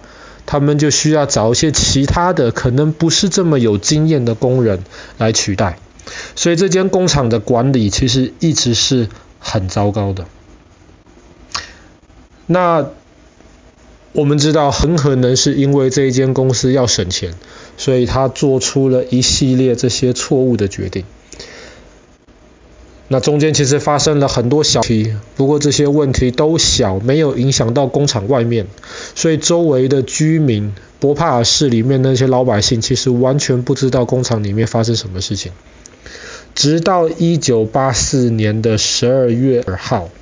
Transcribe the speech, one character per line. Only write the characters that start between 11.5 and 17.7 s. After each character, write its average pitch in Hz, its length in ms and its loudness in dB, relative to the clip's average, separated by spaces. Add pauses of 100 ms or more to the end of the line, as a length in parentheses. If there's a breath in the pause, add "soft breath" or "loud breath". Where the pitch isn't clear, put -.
那 170 420 2 (1300)
我 147 100 0
们 143 140 2
知 147 160 2
道， 147 180 2
很 160 240 0
可 139 200 2
能 127 200 2
是 139 200 0
因 139 180 2
为 135 160 2
这 135 160 0
一 131 60 0
间 131 220 0
公 131 200 0
司 127 180 0
要 127 160 2
省 95 220 -2
钱， 90 240 -6 (420 loud breath)